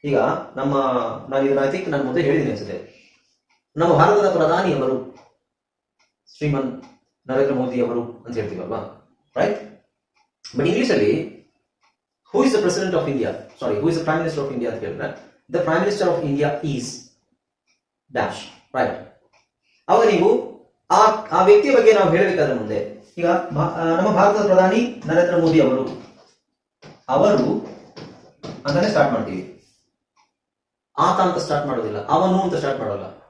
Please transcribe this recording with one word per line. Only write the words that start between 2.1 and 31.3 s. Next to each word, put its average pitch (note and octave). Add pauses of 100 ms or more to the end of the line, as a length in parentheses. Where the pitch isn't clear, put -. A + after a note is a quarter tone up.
ಹೇಳಿದ್ದೀನಿ C#3
ಅನ್ಸುತ್ತೆ, - (680)
ನಮ್ಮ E3+
ಭಾರತದ G3+
ಪ್ರಧಾನಿ E3
ಅವರು C3 (1200)
ಶ್ರೀಮನ್ C#3 (440)
ನರೇಂದ್ರ C3+
ಮೋದಿ B2
ಅವರು A#2
ಅಂತ A#2+
ಹೇಳ್ತೀವಲ್ವಾ, - (240)
ರೈಟ್? - (680)
But C3+
ಇಂಗ್ಲಿಷ್ A#3
ಅಲ್ಲಿ - (920)
"Who C4+
is -
the G#3
president F3+
of D#3
India?" C3
Sorry, -
"Who D#3+
is E3+
the -
prime E3
minister D3
of C3
India?" A#2
ಅಂತ -
ಕೇಳಿದ್ರೆ - (100)
"The E3+
prime E3+
minister G3+
of D#3
India C#3+
is A#2 (1300)
dash", - (360)
ರೈಟ್? - (680)
ಅವಾಗ -
ನೀವು F3+ (400)
ಆ, G3 (300)
ಆ F3+
ವ್ಯಕ್ತಿಯ G#3
ಬಗ್ಗೆ A3
ನಾವು F#3
ಹೇಳ್ಬೇಕಾದ್ರೆ E3+
ಮುಂದೆ G#2+ (160)
ಈಗ E3+
ಭಾ-, -
ಆ, E3
ನಮ್ಮ G3
ಭಾರತದ G3+
ಪ್ರಧಾನಿ G3
ನರೇಂದ್ರ F3
ಮೋದಿ D#3+
ಅವರು, B2+ (1040)
ಅವರು B2+ (1200)
ಅಂತಾನೆ D3
ಸ್ಟಾರ್ಟ್ A#2+
ಮಾಡ್ತೀವಿ, - (1300)
ಆತ F3
ಅಂತ F3+